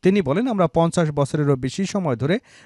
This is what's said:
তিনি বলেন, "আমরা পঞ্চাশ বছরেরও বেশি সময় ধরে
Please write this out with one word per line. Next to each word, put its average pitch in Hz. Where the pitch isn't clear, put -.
তিনি 196
বলেন, 165
"আমরা 196
পঞ্চাশ 165
বছরেরও 143
বেশি 131
সময় 170
ধরে 143